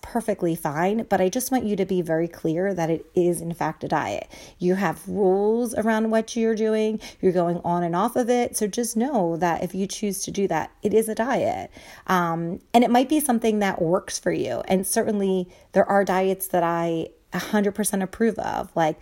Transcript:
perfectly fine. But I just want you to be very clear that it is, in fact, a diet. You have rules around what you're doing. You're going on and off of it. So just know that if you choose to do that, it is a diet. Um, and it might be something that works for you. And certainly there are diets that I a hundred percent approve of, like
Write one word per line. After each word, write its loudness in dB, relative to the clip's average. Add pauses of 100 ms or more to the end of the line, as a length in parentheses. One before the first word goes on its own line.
perfectly -2
fine. -2
But 2
I 4
just -4
want 0
you 0
to 0
be 0
very 0
clear -2
that 0
it -2
is, 2
in -6
fact, -4
a -8
diet. -2 (300)
You 2
have -2
rules 2
around 0
what 0
you're 0
doing. 0 (200)
You're 4
going 0
on 0
and 0
off 0
of 2
it. 0
So -2
just -4
know 0
that 0
if -6
you -2
choose -6
to -8
do 0
that, -2 (140)
it 0
is 4
a -6
diet. -2 (340)
Um, 0 (120)
and 8
it 2
might 4
be 2
something 0
that 0
works 0
for -2
you. -4
And 2
certainly 0 (220)
there 4
are 4
diets 0
that 2
I 0 (260)
a -4
hundred 0
percent -2
approve 0
of, -6
like 2